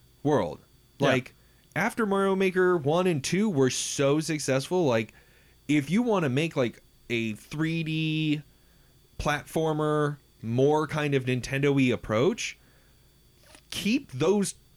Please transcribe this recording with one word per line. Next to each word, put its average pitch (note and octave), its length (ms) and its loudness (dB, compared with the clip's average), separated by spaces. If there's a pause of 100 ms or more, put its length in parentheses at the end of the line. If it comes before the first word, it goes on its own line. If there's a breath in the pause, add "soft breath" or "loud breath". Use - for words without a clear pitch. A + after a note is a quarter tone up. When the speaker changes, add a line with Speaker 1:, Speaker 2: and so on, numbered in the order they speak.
(220)
Speaker 1:
world. A#2 380 0 (380)
Speaker 2:
Yeah. C#3 100 2
Speaker 1:
Like, C3 260 0 (420 soft breath)
after A3 280 -2
Mario G3 320 2
Maker F#3 400 2
one E3 300 0
and D#3 160 0
two G3+ 260 0
were C3+ 220 4
so C#3+ 500 0
successful, D3+ 640 -2
like, A2+ 280 0 (560 soft breath)
if C#3+ 220 0
you G#3 120 2
wanna G3 260 0
make, D#3 280 -2
like, B2 260 -2 (260)
a A2+ 260 -2
three D#3+ 500 -4
D D#3 580 -2 (760 soft breath)
platformer, D3+ 1000 -2 (260)
more C#3 460 2
kind D3 260 -2
of B2+ 120 0
Nintendo-y C3+ 680 2
approach, A#2+ 640 -2 (1120 soft breath)
keep A#3 420 -2
those F3 420 0 (220)